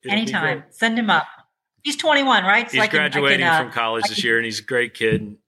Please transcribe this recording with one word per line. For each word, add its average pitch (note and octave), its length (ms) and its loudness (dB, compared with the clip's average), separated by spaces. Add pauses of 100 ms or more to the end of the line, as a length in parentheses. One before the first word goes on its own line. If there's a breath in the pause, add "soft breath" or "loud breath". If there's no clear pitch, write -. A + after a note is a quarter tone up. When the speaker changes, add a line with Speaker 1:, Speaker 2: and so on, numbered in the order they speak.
Speaker 1:
It'll G3 120 -4
be G#3+ 80 0
Speaker 2:
Anytime. E3 380 -4
Speaker 1:
great. - 140 -20
Speaker 2:
Send A#3 240 -2
him A3 120 0
up. D#3+ 160 2 (560)
He's D4 140 -4
twenty-one, C4+ 480 2
right? G#3+ 260 2
So - 60 -12
Speaker 1:
He's - 60 2
Speaker 2:
I G#3+ 40 2
can, D#3+ 140 2
I D3+ 80 0
can, D3 120 -2
Speaker 1:
graduating C#3 260 2
Speaker 2:
uh, E3 160 4
Speaker 1:
from A#2 100 -8
college A2+ 340 -2
Speaker 2:
I - 20 -2
Speaker 1:
this G#2+ 120 -6
Speaker 2:
can G2+ 60 -2
Speaker 1:
year, A2+ 120 2
and A#2 60 -2
he's A2 160 -6
a - 40 -20
great A#2+ 300 -2
kid. G#2+ 420 -2 (120)